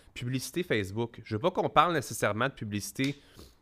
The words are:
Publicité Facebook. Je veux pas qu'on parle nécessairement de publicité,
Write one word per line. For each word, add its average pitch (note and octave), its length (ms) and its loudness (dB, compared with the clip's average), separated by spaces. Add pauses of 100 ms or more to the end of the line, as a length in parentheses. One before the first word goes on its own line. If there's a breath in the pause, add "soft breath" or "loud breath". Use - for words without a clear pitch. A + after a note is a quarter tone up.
(120 soft breath)
Publicité B2+ 520 -4
Facebook. G#2+ 580 0
Je A2 140 -4
veux G#2 40 0
pas F3+ 120 2
qu'on F3+ 160 2
parle D#3+ 240 6
nécessairement A#2+ 560 0
de C3+ 60 -2
publicité, A#2 600 -4 (480 loud breath)